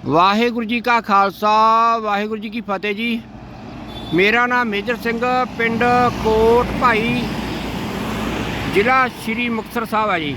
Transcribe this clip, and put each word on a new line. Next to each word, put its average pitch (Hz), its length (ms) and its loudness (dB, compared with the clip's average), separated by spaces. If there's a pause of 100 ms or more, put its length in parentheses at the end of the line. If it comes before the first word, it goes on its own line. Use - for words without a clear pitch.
ਵਾਹਿਗੁਰੂ 214 600 2
ਜੀ 233 160 -2
ਕਾ 233 200 2
ਖਾਲਸਾ, 220 960 4
ਵਾਹਿਗੁਰੂ 214 440 -2
ਜੀ 220 80 -8
ਕੀ 220 120 -6
ਫਤਿਹ 202 340 -4
ਜੀ। 226 260 -2 (920)
ਮੇਰਾ 220 340 4
ਨਾਮ 247 200 2
ਮੇਜਰ 208 280 -2
ਸਿੰਘ, 233 240 -4 (380)
ਪਿੰਡ 233 260 0 (400)
ਕੋਟ 226 440 4 (140)
ਭਾਈ, 233 420 2 (1500)
ਜ਼ਿਲ੍ਹਾ 254 340 2
ਸ਼੍ਰੀ 233 420 -4
ਮੁਕਤਸਰ 226 360 -4
ਸਾਹਿਬ 214 260 -2
ਹੈ 175 80 0
ਜੀ। 143 180 -4